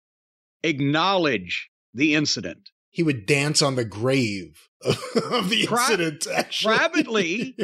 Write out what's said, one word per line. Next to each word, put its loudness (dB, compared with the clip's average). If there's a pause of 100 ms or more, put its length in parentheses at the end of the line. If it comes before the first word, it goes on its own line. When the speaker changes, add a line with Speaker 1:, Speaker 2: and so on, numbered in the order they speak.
(640)
Speaker 1:
acknowledge 0 (240)
the 2
incident? -2 (200)
Speaker 2:
He -2
would 0
dance 2
on 0
the 0
grave -2
<laughs> -18
of -2
the 0
Speaker 1:
Pri-, 0
Speaker 2:
incident, 0
actually. 0
Speaker 1:
privately, 0